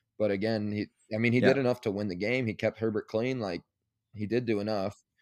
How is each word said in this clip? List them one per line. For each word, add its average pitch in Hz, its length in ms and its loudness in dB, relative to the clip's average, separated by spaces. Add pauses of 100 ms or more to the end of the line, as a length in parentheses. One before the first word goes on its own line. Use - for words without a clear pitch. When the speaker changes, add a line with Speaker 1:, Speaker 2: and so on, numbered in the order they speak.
(200)
Speaker 1:
But 107 120 2
again, 104 420 0
he, 104 140 -2 (280)
I 107 40 0
mean, 117 140 4
he 127 80 6
Speaker 2:
Yeah. - 0 -
Speaker 1:
did 135 160 6
enough 123 260 0
to 110 80 0
win 101 180 -2
the 90 60 -4
game. 117 320 -2
He 104 80 -2
kept - 240 -2
Herbert 110 280 -2
clean, 123 320 -2
like, 92 240 -4 (520)
he 104 120 -6
did 117 200 0
do 107 140 0
enough. 104 440 -4 (160)